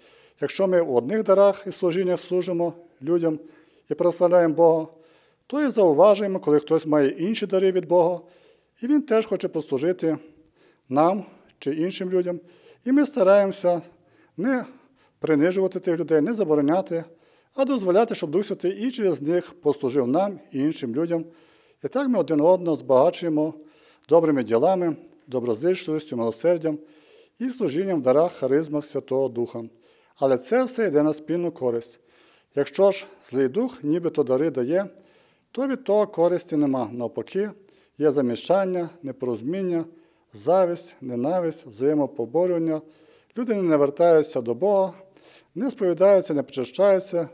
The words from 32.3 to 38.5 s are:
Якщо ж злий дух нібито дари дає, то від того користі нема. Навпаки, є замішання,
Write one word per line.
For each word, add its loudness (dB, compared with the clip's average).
Якщо 2
ж -6
злий -2
дух -4
нібито 0
дари 0
дає, -2
то -4
від -6
того 2
користі -2
нема. 0
Навпаки, -6
є 2
замішання, -2